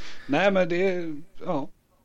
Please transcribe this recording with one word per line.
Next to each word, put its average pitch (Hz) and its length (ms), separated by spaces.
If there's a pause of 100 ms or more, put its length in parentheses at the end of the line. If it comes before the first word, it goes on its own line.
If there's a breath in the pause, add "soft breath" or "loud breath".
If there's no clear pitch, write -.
(280 loud breath)
Nej, 175 240
men 185 180
det 180 180
är, 170 280 (300)
ja. 156 240 (360)